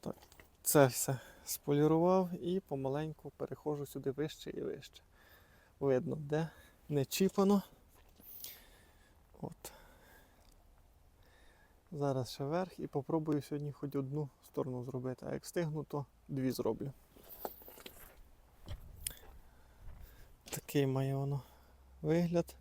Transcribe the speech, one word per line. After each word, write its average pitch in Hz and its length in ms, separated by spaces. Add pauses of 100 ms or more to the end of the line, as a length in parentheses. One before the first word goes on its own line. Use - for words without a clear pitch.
Так, - 160 (460)
це 143 240
все 127 320 (260)
сполірував 160 840 (120)
і 180 180
помаленьку 143 760
переходжу 143 500
сюди 135 240
вище 143 400
і - 100
вище. - 420 (800)
Видно, 131 360
де 151 320 (400)
не 143 160
чіпано. 196 580 (1800)
От. - 320 (2250)
Зараз 139 400
ще 143 120
верх 170 360
і - 60
попробую 151 560
сьогодні 147 300
хоч 139 240
одну 139 320 (160)
сторону 127 400
зробити, 127 440
а - 40
як 135 100
встигну, 156 420
то 143 220 (220)
дві 131 220
зроблю. 120 420 (3500)
Такий - 360
має 135 280
воно 139 260 (640)
вигляд 170 580